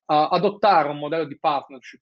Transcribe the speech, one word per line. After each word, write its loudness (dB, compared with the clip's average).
adottare 2
un -8
modello -6
di -16
partnership -6